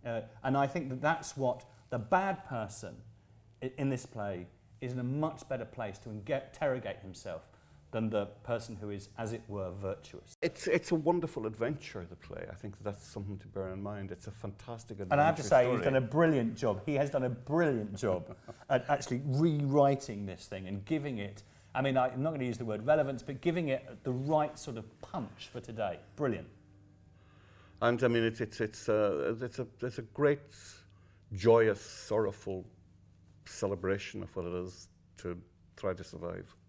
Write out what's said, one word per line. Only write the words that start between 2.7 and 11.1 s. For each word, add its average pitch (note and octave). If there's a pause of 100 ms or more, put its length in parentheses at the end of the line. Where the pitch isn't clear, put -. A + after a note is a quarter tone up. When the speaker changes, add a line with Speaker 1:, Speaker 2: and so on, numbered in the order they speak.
Speaker 1:
i-, C3
in C#3
this B2+
play G2 (340)
is B2+
in B2+
a A#2+
much D3+
better A#2+
place G#2+
to A#2+
inge-, G#2+
interrogate B2+
himself F#2 (440)
than A2+
the G2+ (180)
person A2+
who G#2
is, G2+ (100)
as A2+
it A2+
were, G2
virtuous. -
Speaker 2:
It's, -
it's E3
a F3
wonderful D#3+